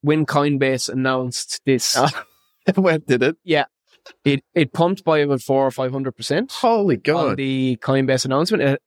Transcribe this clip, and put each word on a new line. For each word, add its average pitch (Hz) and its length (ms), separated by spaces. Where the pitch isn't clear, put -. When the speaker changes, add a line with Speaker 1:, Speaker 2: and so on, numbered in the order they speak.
Speaker 1:
when 151 240
Coinbase 139 640
announced 131 760
this. 131 320
Speaker 2:
Oh. 131 100
<laughs> - 680
When 170 320
did 123 160
it? 156 220
Speaker 1:
Yeah. 151 180
It, 143 180
it 156 200
pumped 175 320
by 156 140
about 143 220
four 135 240
or 131 60
five 131 220
hundred 135 240
percent 175 340
Speaker 2:
Holy 208 460
Speaker 1:
on - 40
Speaker 2:
God. 139 360
Speaker 1:
the 131 440
Coinbase 135 440
announcement. 143 380
Uh, 139 240